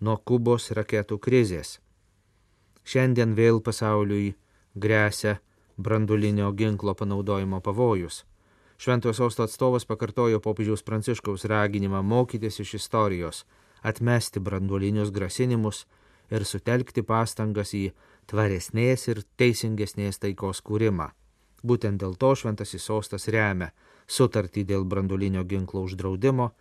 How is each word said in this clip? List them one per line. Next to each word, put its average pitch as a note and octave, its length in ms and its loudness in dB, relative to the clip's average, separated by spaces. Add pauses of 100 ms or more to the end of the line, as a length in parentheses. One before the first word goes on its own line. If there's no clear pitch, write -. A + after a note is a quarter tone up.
nuo G#2+ 160 0
Kubos A#2+ 560 2
raketų G#2 480 -2
krizės. A2 560 2 (1040)
Šiandien A#2+ 560 2
vėl A2+ 240 6
pasauliui G#2 720 0 (400)
gresia G#2 640 2 (420)
branduolinio G#2 800 2
ginklo G#2 400 0
panaudojimo G2 640 -2
pavojus. G#2 600 0 (580)
Šventojo A#2+ 320 0
Sosto A#2 320 0
atstovas B2+ 400 0
pakartojo A2 560 0
popiežiaus G#2+ 400 0
Pranciškaus G#2+ 640 -4
raginimą G2+ 560 0
mokytis A2+ 580 0
iš G2 200 -10
istorijos, F#2+ 640 -2 (380)
atmesti A2+ 600 0
branduolinius G2 720 0
grasinimus G#2+ 720 -2 (440)
ir G#2+ 140 -2
sutelkti A#2+ 580 -2
pastangas G#2+ 720 -2
į G2 120 0 (400)
tvaresnės A2 800 0
ir G#2 140 -2 (160)
teisingesnės G#2+ 800 0
taikos G2 420 -4
kūrimą. G#2 520 0 (500)
Būtent A2+ 400 0
dėl F#2+ 160 -4
to C3 160 4
Šventasis G#2 500 -6
Sostas G#2+ 480 -6
remia G2+ 380 2 (360)
sutartį G#2 580 2
dėl G2 200 0
branduolinio F#2+ 600 0
ginklo F#2+ 420 -4
uždraudimo F#2+ 640 0 (100)